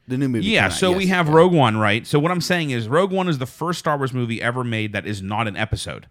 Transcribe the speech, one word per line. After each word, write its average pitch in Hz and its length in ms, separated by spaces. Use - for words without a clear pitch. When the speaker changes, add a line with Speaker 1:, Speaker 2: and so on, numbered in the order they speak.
Speaker 1:
the 127 100
new 135 120
movie 117 160
Speaker 2:
Yeah, 202 160
Speaker 1:
coming 95 120
out. - 60
Speaker 2:
so 185 120
we 190 140
Speaker 1:
Yes. 185 100
Speaker 2:
have 170 120
Speaker 1:
Yeah. 151 80
Speaker 2:
Rogue 175 180
One, 120 240
right? 107 300
So 147 120
what 185 120
I'm 180 100
saying 170 280
is 117 180
Rogue 180 240
One 190 160
is 147 120
the 127 80
first 170 320
Star 151 180
Wars 131 160
movie 117 280
ever 120 220
made 110 300
that 98 120
is 98 160
not 107 260
an 98 100
episode. 87 540